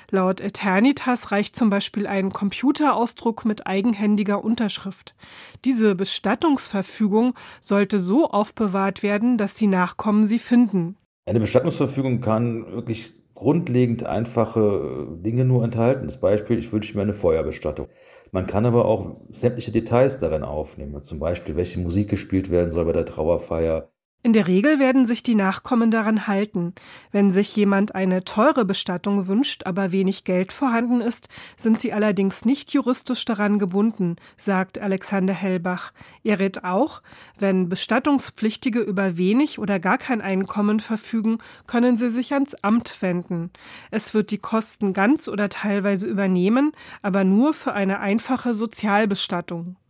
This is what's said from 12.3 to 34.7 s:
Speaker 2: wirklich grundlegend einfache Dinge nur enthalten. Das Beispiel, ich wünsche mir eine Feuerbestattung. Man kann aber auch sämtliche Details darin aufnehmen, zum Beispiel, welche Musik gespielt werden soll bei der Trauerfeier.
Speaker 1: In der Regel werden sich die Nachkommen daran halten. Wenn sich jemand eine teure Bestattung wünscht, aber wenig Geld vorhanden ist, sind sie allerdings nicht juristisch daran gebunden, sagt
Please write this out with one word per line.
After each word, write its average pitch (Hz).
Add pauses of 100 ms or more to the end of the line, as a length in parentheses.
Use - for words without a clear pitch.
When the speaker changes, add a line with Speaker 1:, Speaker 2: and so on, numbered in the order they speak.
Speaker 2:
wirklich 117 (240)
grundlegend 123
einfache 101 (140)
Dinge 117
nur 127
enthalten. 113
Das -
Beispiel, 104
ich 113
wünsche 104
mir 101
eine 101
Feuerbestattung. 78 (440)
Man 92
kann 101
aber 120
auch 95 (140)
sämtliche -
Details 120
darin 78
aufnehmen, 71
zum 78
Beispiel, 80
welche 87
Musik 90
gespielt 92
werden 87
soll 82
bei 82
der 82
Trauerfeier. 82 (320)
Speaker 1:
In 226
der 208
Regel 220
werden 262
sich 226
die 233
Nachkommen 220
daran 220
halten. 196 (380)
Wenn 202
sich 202
jemand 202
eine 185
teure 247
Bestattung 190
wünscht, 220
aber 185
wenig 190
Geld 185
vorhanden 240
ist, - (260)
sind 220
sie -
allerdings 202
nicht 269
juristisch 247
daran 208
gebunden, 196 (200)
sagt 190